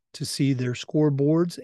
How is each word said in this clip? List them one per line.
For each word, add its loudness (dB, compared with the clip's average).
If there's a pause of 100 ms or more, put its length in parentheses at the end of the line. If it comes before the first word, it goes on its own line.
(120)
to -10
see 0
their -2
scoreboards 0